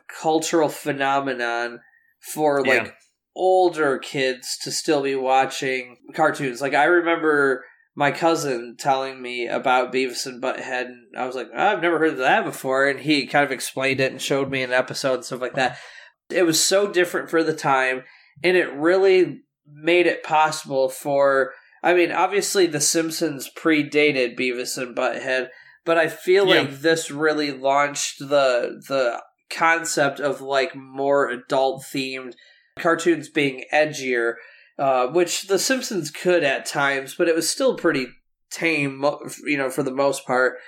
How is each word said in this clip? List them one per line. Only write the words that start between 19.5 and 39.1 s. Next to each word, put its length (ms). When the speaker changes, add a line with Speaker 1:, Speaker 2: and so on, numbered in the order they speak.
Speaker 1:
made 400
it 160
possible 640
for, 640
I 100
mean, 180
obviously 560
The 140
Simpsons 720
predated 840
Beavis 420
and 140
Butthead, 540
but 120
I 100
feel 400
Speaker 2:
Yeah. 140
Speaker 1:
like 180
this 320
really 400
launched 680
the, 680
the 340
concept 680
of, 220
like, 340
more 540
adult-themed 1040
cartoons 500
being 420
edgier, 640
uh, 280
which 400
The 120
Simpsons 520
could 320
at 220
times, 500
but 140
it 60
was 140
still 260
pretty 320
tame, 460
mo-, 240